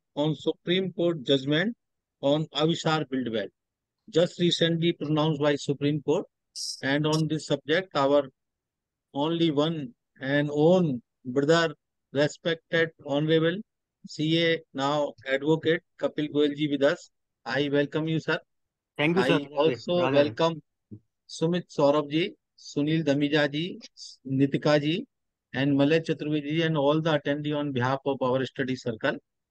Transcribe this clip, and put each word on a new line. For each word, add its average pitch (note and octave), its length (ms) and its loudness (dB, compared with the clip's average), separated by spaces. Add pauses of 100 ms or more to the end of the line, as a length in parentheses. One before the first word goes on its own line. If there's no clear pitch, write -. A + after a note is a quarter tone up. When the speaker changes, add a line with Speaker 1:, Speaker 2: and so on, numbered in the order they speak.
(160)
Speaker 1:
on D3+ 200 0
Supreme F3+ 580 -4
Court E3+ 300 -2
judgment D3 520 0 (460)
on D3+ 240 0 (100)
Avishar D#3 520 0
Buildwell, A2+ 400 -4 (640)
just E3+ 300 0
recently E3+ 540 2
pronounced D3+ 460 0
by D3 160 2
Supreme C#3+ 460 -2
Court. E3 240 -2 (560)
And C#3+ 240 0
on D#3 220 0
this D3+ 180 -6
subject, D#3 500 -2
our C#3 340 2 (840)
only E3 380 0
one D3 420 -2 (260)
and C#3+ 320 0
own D3+ 500 4 (220)
brother, D3 520 2 (380)
respected E3 760 -2 (160)
Honorable D#3+ 560 0 (460)
C D#3+ 360 0
A, E3 160 2 (140)
now C#3+ 400 -2 (180)
Advocate D#3 520 2 (160)
Kapil D3 320 -4
Goyal C#3+ 240 2
ji D3+ 120 -2
with C#3 160 0
us. E3 280 0 (340)
I C3+ 260 -2
welcome D3 360 0
you, D#3+ 120 -2
sir. D#3 200 -2 (580)
Speaker 2:
Thank D#3+ 200 2
you, G3 60 4
Speaker 1:
I - 40 2
Speaker 2:
sir. C#3+ 120 2 (160)
Speaker 1:
also C#3+ 360 0 (100)
Speaker 2:
Radhe C3 100 0
Radhe। - 20 0
Speaker 1:
welcome D3+ 480 2 (680)
Sumit E3+ 400 -2
Saurabh C#3+ 400 2
ji, D#3+ 240 -2 (240)
Sunil D#3 480 -2
Dhamija C#3+ 460 2
ji, F3 280 -6 (480)
Nitika C#3 540 2
ji, D#3+ 240 -2 (480)
and C#3 220 2
Malay C#3+ 240 4
Chaturvedi D3+ 680 -2
and D#3+ 120 0
all D3 240 2
the D#3 180 2
attendee D3 360 -4
on D3 160 -4
behalf C3 340 0
of C#3 160 0
our C3 240 0
study B2+ 300 -6
circle. B2+ 420 -4 (340)